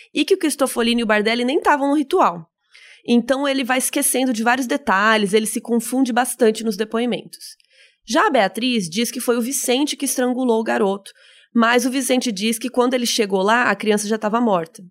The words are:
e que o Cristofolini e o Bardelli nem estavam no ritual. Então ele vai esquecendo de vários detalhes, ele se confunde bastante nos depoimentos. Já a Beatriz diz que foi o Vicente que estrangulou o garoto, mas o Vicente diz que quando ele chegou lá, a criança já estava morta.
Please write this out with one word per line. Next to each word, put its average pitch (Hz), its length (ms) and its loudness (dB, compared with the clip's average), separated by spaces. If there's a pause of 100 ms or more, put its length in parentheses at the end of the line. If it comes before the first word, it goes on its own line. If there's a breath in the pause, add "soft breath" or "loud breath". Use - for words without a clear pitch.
(140 loud breath)
e 302 120 0
que - 80 2
o 370 40 2
Cristofolini 240 640 0
e 240 60 -2
o - 20 -6
Bardelli 220 380 0
nem 277 140 0
estavam 277 280 2
no 277 80 2
ritual. 240 500 0 (600 loud breath)
Então 262 400 2
ele 269 160 0
vai 254 140 0
esquecendo 262 560 -2
de 220 100 -2
vários 247 240 0
detalhes, 214 640 2
ele 220 120 2
se 214 160 -6
confunde 240 500 0
bastante 226 500 0
nos 220 140 -2
depoimentos. 220 800 -6 (500 soft breath)
Já 330 220 2
a - 20 2
Beatriz 233 600 0
diz 226 200 -2
que 247 120 -10
foi 240 160 0
o 240 40 -2
Vicente 269 540 -2
que - 80 -8
estrangulou 247 560 0
o 226 40 -2
garoto, 220 460 -2 (460 soft breath)
mas 233 300 4
o 262 40 0
Vicente 254 400 0
diz 220 300 -2
que 254 100 -8
quando 247 240 0
ele 247 120 0
chegou 196 360 0
lá, 226 300 2
a 202 60 0
criança 208 320 0
já 220 80 0
estava 220 240 -2
morta. 190 500 -2